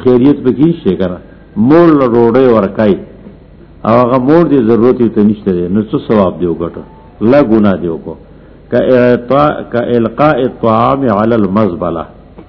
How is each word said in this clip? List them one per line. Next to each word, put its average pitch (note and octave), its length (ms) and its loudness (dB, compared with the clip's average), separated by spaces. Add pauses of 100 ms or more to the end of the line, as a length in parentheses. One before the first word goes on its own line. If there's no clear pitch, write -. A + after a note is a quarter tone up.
خیریت B2+ 400 4
پکې B2+ 240 0
نشته E3+ 300 -2
که F#2+ 140 -4
نه؟ F2 60 -14 (500)
مور E3+ 180 6 (120)
له C3+ 140 2
ډوډۍ A#2+ 340 4 (100)
ورکوي، G#2 400 0 (880)
او A2 140 2
هغه B2 160 0 (100)
مور D#3+ 240 4
دې C#3+ 80 2 (100)
ضرورت A#2+ 320 2
یې A2+ 140 2
ته G#2+ 140 2
نشته G#2 260 -2
دی، F2 180 -4
نو G#2+ 160 0
څه D3+ 80 -4 (100)
ثواب G2 320 0
دې F2 120 -2
وګټه؟ E2 300 -8 (500)
لا C#3+ 80 4 (120)
ګناه G#2 300 2
دې E2+ 100 -6
وکړو۔ D#2+ 240 -12 (560)
که B2 60 0 (200)
اعطاء، B2+ 540 0 (200)
که A#2 80 -4 (180)
القاء B2+ 400 0 (100)
الطعام A#2 540 -2 (180)
علی A2+ 200 0
المزبله، F2+ 680 -2 (440)